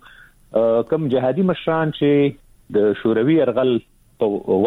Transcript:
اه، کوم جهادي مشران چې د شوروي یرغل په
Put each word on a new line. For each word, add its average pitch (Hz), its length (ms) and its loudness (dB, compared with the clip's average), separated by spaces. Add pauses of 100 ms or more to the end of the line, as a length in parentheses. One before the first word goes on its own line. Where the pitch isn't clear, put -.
(600)
اه، 113 320 2
کوم 160 240 -2
جهادي 131 320 0
مشران 160 500 -2
چې 143 800 -2
د 104 240 2
شوروي 117 380 2
یرغل 127 320 0 (480)
په 101 480 -2